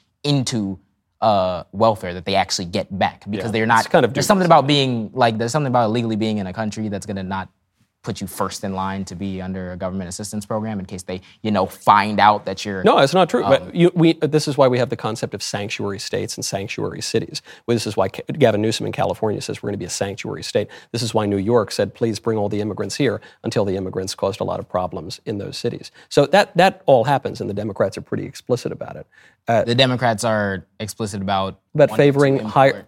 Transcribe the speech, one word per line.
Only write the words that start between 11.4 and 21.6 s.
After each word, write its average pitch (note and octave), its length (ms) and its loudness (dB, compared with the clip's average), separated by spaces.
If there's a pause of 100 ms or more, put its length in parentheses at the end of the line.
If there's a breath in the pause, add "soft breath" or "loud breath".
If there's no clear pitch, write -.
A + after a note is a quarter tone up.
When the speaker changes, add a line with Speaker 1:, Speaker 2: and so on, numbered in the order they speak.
Speaker 1:
you A2 100 -2
know, F#2+ 140 2
find G#2 540 4
out G#2 240 6
that F#2+ 220 -6
you're G2 180 -6
Speaker 2:
No, C4 140 6
it's C#3+ 160 4
not F3+ 160 4
true. B3 160 0
Speaker 1:
um, - 40 2
Speaker 2:
But C3+ 240 2
you, F3 220 6
we, E3 160 6
this D3+ 340 0
is C#3 120 -4
why C3+ 100 8
we B2 100 2
have B2 120 0
the - 80 -6
concept G#2+ 360 -6
of G2 80 -8
sanctuary G2+ 580 -6
states G2+ 360 -6
and - 80 -8
sanctuary G2 580 -6
cities. - 400 -4 (240 loud breath)
Well, A#2+ 100 2
this A2 120 -2
is G#2 80 -4
why F#2+ 140 2
Ca-, - 140 -12 (100)
Gavin A2 280 4
Newsom A2 240 0
in G2+ 60 -6
California G2+ 480 -2
says - 240 -10
we're G#2 60 -4
gonna G2+ 80 -4
be F#2 80 -8
a F2 40 -10
sanctuary G2+ 540 -8
state. G#2 240 -2 (240 loud breath)
This A#2 100 -4
is A2 120 -4
why G#2+ 140 2
New G2+ 100 0
York G#2+ 340 2